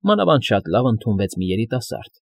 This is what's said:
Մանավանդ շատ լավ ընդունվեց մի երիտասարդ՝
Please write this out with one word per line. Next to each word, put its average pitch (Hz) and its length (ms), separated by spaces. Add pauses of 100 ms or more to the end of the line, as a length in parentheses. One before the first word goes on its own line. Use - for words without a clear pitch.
Մանավանդ 190 440
շատ 98 200
լավ 120 200
ընդունվեց 104 460
մի 92 140
երիտասարդ՝ 113 720 (120)